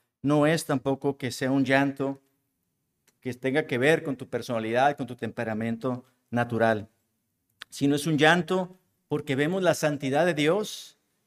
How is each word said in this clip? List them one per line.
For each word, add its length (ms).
No 260
es 180
tampoco 520
que 140
sea 200
un 120
llanto 560
que 140
tenga 340
que 100
ver 260
con 120
tu 120
personalidad, 680
con 100
tu 100
temperamento 920
natural, 580
sino 260
es 120
un 100
llanto 600
porque 280
vemos 260
la 120
santidad 520
de 80
Dios 640